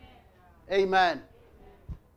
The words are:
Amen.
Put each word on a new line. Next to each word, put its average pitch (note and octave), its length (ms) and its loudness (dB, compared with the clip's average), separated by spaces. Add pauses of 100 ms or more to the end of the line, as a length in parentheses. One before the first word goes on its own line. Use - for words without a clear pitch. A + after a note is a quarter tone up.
(680)
Amen. F#3 520 0 (960)